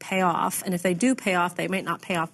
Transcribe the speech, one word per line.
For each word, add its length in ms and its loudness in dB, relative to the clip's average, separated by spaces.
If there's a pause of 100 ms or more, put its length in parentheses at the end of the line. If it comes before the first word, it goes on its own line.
pay 200 -2
off. 460 2
And 80 0
if 80 -2
they 100 2
do 220 2
pay 200 -2
off, 220 0
they 100 -2
might 200 -2
not 160 -4
pay 140 -2
off 180 -2